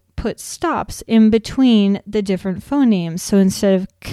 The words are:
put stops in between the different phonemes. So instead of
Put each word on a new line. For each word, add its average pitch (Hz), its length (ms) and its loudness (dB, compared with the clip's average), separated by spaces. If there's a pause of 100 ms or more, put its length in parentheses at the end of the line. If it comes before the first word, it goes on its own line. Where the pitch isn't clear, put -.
(160)
put - 260 -8
stops - 640 -6
in 220 240 4
between 214 760 2
the 214 140 -4
different 202 420 -4
phonemes. 190 580 0
So - 180 0
instead 190 420 2
of 190 80 -8 (240)